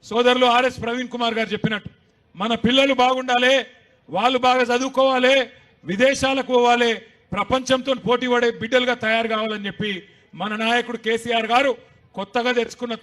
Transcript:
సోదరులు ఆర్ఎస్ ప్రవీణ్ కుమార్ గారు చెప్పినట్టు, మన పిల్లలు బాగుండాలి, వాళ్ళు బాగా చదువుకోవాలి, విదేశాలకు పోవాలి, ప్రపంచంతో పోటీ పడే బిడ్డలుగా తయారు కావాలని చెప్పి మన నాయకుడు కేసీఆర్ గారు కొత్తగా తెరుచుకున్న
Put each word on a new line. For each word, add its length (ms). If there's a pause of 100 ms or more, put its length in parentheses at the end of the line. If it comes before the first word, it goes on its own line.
(100)
సోదరులు 360 (100)
ఆర్ఎస్ 280
ప్రవీణ్ 300
కుమార్ 240
గారు 160
చెప్పినట్టు, 360 (520)
మన 120 (100)
పిల్లలు 380
బాగుండాలి, 520 (540)
వాళ్ళు 380
బాగా 240
చదువుకోవాలి, 640 (560)
విదేశాలకు 640
పోవాలి, 380 (420)
ప్రపంచంతో 600 (120)
పోటీ 260
పడే 180 (120)
బిడ్డలుగా 420
తయారు 300
కావాలని 360
చెప్పి 220 (500)
మన 100 (120)
నాయకుడు 440
కేసీఆర్ 460
గారు 200 (440)
కొత్తగా 420
తెరుచుకున్న 420